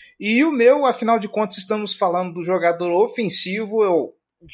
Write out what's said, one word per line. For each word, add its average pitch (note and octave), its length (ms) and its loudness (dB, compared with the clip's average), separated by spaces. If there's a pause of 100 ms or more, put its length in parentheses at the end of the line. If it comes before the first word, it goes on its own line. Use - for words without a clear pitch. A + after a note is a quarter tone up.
(200)
E A3+ 240 2
o D#4+ 80 2
meu, C4+ 340 4
afinal A#3 340 0
de G#3 80 -8
contas, G#3 320 -4
estamos G#3+ 340 -6
falando F3+ 400 -2
do F3 100 -10
jogador E3+ 500 0
ofensivo. G#3 880 -2
Eu, E3+ 300 0 (400)